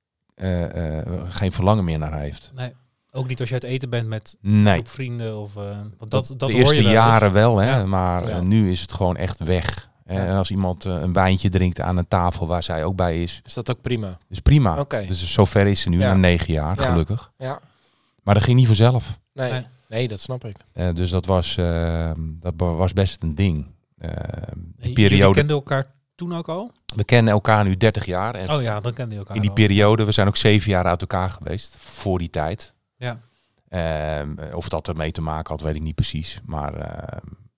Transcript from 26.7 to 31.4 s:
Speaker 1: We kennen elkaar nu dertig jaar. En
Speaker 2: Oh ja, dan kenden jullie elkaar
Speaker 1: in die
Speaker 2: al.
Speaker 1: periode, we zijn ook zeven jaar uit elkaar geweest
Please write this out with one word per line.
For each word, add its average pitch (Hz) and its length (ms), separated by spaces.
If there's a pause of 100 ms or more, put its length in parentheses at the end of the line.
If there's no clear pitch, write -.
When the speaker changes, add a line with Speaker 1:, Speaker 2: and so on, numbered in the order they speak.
Speaker 1:
We 104 80
kennen 117 300
elkaar 107 300
nu 95 140
dertig 104 280
jaar. 95 300
En 95 160
Speaker 2:
Oh 151 100
ja, 117 120
dan 104 80
kenden 117 220
jullie 110 140
elkaar 101 180
Speaker 1:
in 107 60
die 101 80
Speaker 2:
al. 98 60
Speaker 1:
periode, 104 480
we 104 80
zijn 101 160
ook 101 100
zeven 104 340
jaar 90 140
uit 87 160
elkaar 92 280
geweest - 500